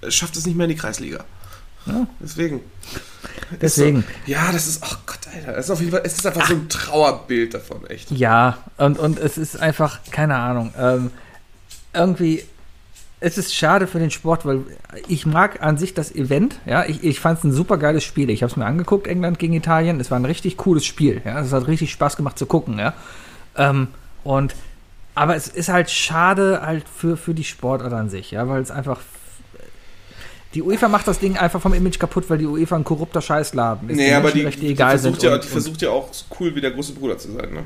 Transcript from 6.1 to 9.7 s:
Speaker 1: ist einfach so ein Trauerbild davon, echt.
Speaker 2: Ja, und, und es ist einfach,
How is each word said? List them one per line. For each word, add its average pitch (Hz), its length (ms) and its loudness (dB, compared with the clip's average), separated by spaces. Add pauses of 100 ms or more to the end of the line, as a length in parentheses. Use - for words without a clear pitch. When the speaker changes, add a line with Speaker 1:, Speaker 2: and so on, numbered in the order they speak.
Speaker 1:
ist - 120 -2
einfach 170 200 2
so 175 80 4
ein 160 140 -4
Trauerbild 131 880 0
davon, - 320 -12
echt. - 240 -12
Speaker 2:
Ja, 120 480 4 (180)
und, 143 220 4
und 151 200 2
es 151 200 -2
ist 156 200 -6
einfach, 156 420 0 (100)